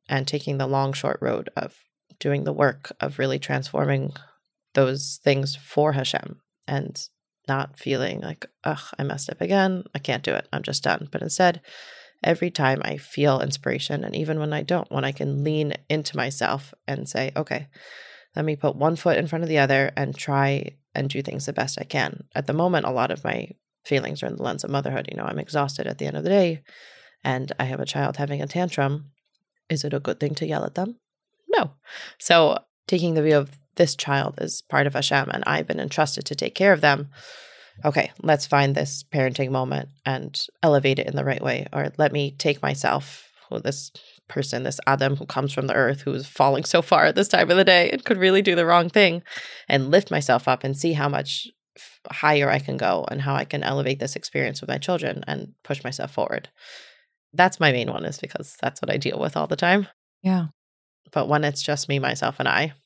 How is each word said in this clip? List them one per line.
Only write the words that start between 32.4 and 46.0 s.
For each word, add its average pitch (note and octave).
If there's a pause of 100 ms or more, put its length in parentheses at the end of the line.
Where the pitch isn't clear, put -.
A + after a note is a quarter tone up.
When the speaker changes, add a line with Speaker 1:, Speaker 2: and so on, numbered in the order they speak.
Speaker 1:
taking F3
the D#3
view D3+
of C#3 (180)
this -
child C#3
is -
part C#3+
of C#3
Hashem, C#3
and -
I've D3+
been -
entrusted C#3+
to D3
take C#3
care F#3+
of D3+
them. C#3+ (760)
Okay, D3+ (120)
let's D3
find C#3
this -
parenting C3
moment C3+ (160)
and C3+ (240)
elevate C#3+
it -
in C#3
the C#3
right C3+
way. B2+
Or C#3+
let D3+
me C#3+
take C#3+
myself, - (200)
who A2
this - (360)
person, C3+
this C#3
Adam C3+
who C#3+
comes C#3
from C#3
the -
earth, C3+